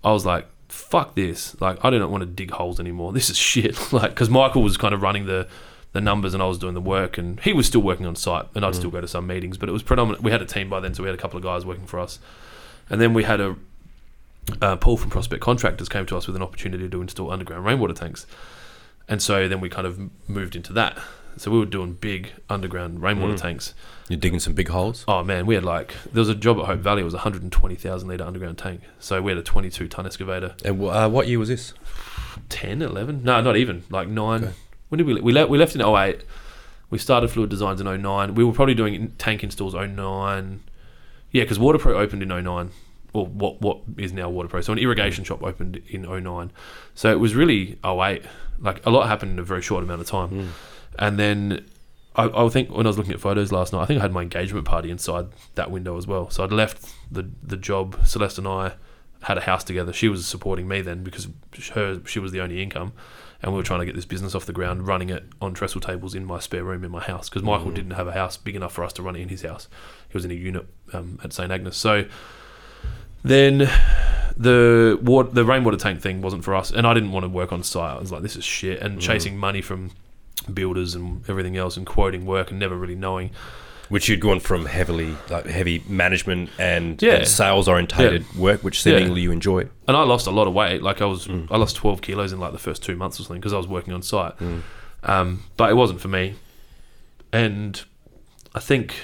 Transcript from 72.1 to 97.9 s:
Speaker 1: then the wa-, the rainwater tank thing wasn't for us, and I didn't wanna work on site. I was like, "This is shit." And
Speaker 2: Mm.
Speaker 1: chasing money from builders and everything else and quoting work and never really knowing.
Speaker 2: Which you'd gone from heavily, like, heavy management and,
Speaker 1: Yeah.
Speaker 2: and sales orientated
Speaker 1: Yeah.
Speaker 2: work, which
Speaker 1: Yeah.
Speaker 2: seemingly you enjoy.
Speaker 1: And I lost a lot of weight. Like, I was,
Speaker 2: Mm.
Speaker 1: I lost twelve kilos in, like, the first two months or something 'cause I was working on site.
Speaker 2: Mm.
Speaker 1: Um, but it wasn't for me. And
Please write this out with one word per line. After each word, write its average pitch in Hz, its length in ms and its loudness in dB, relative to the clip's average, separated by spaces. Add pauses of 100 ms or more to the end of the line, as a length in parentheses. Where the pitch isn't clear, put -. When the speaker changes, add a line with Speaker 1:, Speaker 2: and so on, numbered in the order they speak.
Speaker 1:
then 139 460 6 (680)
the 117 680 8
wa-, 127 220 8
the 120 200 4
rainwater 120 320 4
tank 92 240 -2
thing 95 220 -4
wasn't 95 220 -4
for 95 100 0
us, 95 160 0
and 117 160 4
I 117 80 8
didn't 104 180 4
wanna 92 160 -2
work 90 240 -2
on 87 100 -4
site. 80 340 -4
I 64 40 -10
was 92 120 -8
like, 80 100 -8
"This 104 140 -6
is - 80 -10
shit." 92 360 -4
And 98 180 -6
Speaker 2:
Mm. - 40 -8
Speaker 1:
chasing 98 340 -2
money 98 240 -2
from 92 300 -8 (640)
builders 90 420 -2
and 87 340 -8
everything 95 280 -4
else 92 200 -4
and 92 100 -10
quoting 95 400 2
work 95 240 -2
and 92 80 -8
never 92 180 -2
really 90 180 -8
knowing. 92 360 -6 (600)
Speaker 2:
Which 101 180 2
you'd 101 120 4
gone 98 200 4
from 85 260 0
heavily, 82 480 0 (160)
like, 85 160 -4
heavy 85 400 -2
management 90 640 0 (100)
and, 85 440 0
Speaker 1:
Yeah. 220 140 8
Speaker 2:
and - 120 4
sales 98 400 4
orientated 87 560 4 (100)
Speaker 1:
Yeah. 90 60 -4
Speaker 2:
work, 101 240 4
which - 200 -2
Speaker 1:
Yeah. 135 140 8
Speaker 2:
seemingly 90 240 2
you 87 80 2
enjoy. 90 380 2 (180)
Speaker 1:
And 135 100 4
I 156 80 4
lost 120 220 4
a 95 40 -2
lot 101 160 4
of 90 80 0
weight. 95 280 2
Like, 98 200 -2
I - 20 4
was, 95 220 -2
Speaker 2:
Mm. 87 240 -4
Speaker 1:
I 107 80 2
lost 107 180 2
twelve 98 260 2
kilos 98 300 -4
in, 95 80 -8
like, 85 120 -6
the 80 60 -10
first - 240 -6
two 90 140 -4
months 90 240 -6
or 95 40 -10
something 90 180 -10
'cause 101 100 -2
I 101 60 0
was 90 100 -4
working 92 260 -6
on 92 80 -6
site. 90 360 -4
Speaker 2:
Mm. 85 240 -4 (420)
Speaker 1:
Um, 92 360 2 (180)
but 110 120 6
it 110 40 6
wasn't 104 260 6
for 92 80 -8
me. 95 260 -2 (1000)
And 107 500 0 (720)